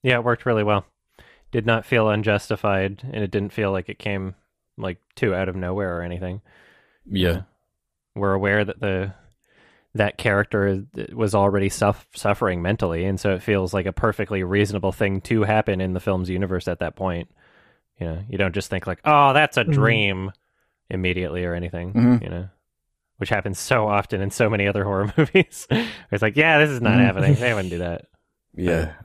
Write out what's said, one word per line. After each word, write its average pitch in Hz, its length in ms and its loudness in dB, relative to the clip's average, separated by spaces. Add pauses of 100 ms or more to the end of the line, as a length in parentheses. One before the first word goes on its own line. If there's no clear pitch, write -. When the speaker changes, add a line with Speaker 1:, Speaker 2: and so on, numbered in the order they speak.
Speaker 1:
Yeah, 127 160 2
it 117 60 -2
worked 120 200 0
really 113 180 2
well. 104 220 2 (640)
Did 113 140 -2
not 113 220 0
feel 110 240 2
unjustified, 101 920 0
and 107 220 -6
it 92 60 -6
didn't 101 240 -4
feel 101 180 -2
like 92 160 -4
it - 100 -12
came, 95 360 -6 (420)
like, 92 220 -8 (180)
too 104 180 0
out 92 140 -2
of 92 80 -6
nowhere 92 420 -4
or 85 40 -6
anything. 90 400 -8 (640)
Speaker 2:
Yeah. 90 240 0
Speaker 1:
Uh, 85 120 -2 (720)
we're 98 200 0
aware 101 320 2
that - 140 -10
the, 95 340 -2 (800)
that 104 240 0
character 101 480 2
is, 98 140 0 (340)
was 110 200 0
already 98 360 4
suff-, - 440 0
suffering 98 460 0
mentally, 90 460 -2
and 95 120 -2
so 101 160 0
it 90 80 -6
feels 95 300 0
like 92 140 -2
a 92 60 -4
perfectly 104 500 -2
reasonable 95 500 0
thing 98 300 -2
to 110 220 0
happen 107 360 2
in 92 140 -2
the 92 60 -4
film's 92 280 -2
universe 92 400 -2
at 87 120 -6
that 82 160 -6
point. 87 340 -6 (680)
You 85 100 -6
know, 82 200 -8
you 98 80 -8
don't 92 180 -2
just 101 140 -4
think, 92 180 -6
like, 90 200 -6
"Oh, 143 260 6
that's 147 240 2
a 123 60 2
Speaker 3:
Mm-hmm. 156 100 0
Speaker 1:
dream," 104 600 2 (580)
immediately 90 540 -2
or 87 100 -4
anything, 87 380 -8
Speaker 2:
Mm-hmm. 120 320 4
Speaker 1:
you 82 60 -8
know, 87 180 -8 (680)
which 98 120 -4
happens 101 280 -2
so 113 280 2
often 101 340 0
in 98 100 -2
so 110 200 2
many 101 160 0
other 101 180 0
horror 101 300 -2
<laughs> - 20 0
movies. - 500 2 (440)
It's 101 120 -2
like, 107 140 0
"Yeah, 156 220 4
this 151 120 6
is 127 100 -2
not 113 120 2
Speaker 3:
Mm-hmm. 123 140 6
Speaker 1:
happening. 117 280 4
They 123 200 2
wouldn't 92 160 -2
do 85 80 -4
that." 85 280 -6 (480)
Speaker 2:
Yeah, 82 400 0 (100)